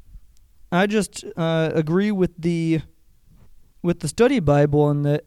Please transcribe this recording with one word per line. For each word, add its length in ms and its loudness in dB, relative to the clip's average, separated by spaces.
I 160 2
just, 360 -4
uh, 360 -2
agree 380 0
with 260 -2
the, 440 -2
with 200 -2
the 80 -6
study 320 2
Bible, 480 2
and 160 0
that 220 0